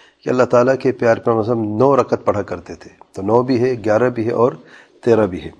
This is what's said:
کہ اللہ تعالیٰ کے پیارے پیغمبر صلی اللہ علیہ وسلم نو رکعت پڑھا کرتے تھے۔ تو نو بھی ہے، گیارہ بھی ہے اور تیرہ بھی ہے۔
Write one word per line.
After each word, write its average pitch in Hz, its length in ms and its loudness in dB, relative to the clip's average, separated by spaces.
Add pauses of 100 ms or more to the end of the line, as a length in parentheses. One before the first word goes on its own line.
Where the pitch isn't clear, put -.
(220)
کہ - 80 -6
اللہ 127 140 2
تعالیٰ 123 380 2
کے 131 100 0
پیارے 113 280 0
پیغمبر 113 240 0
صلی 110 80 -4
اللہ 113 100 -2
علیہ 107 100 -4
وسلم 107 60 -6
نو 135 240 4
رکعت - 240 -4
پڑھا 101 160 0
کرتے 87 340 -12
تھے۔ - 140 -20 (240)
تو 98 80 -12
نو 110 220 2
بھی 127 180 0
ہے، 127 120 0 (120)
گیارہ 110 240 2
بھی 117 160 -6
ہے 117 60 -4
اور 123 200 0 (520)
تیرہ 110 220 4
بھی 90 180 -6
ہے۔ 80 60 -12 (100)